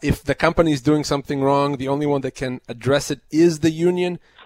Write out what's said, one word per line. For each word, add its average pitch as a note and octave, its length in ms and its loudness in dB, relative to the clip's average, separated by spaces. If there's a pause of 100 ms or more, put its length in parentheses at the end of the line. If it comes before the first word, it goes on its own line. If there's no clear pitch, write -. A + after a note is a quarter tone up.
if C#3 220 -2
the C#3 120 -2
company E3 360 2
is C3+ 100 -2
doing D3 220 2
something C#3 380 -4
wrong, C#3 340 0
the C3 140 -6
only D3 160 -2
one C#3+ 160 0
that C3 140 -8
can B2+ 340 -8
address B2+ 420 -2
it C#3 80 -6 (120)
is D#3+ 280 4
the D#3+ 120 2
union. F3+ 480 0 (260)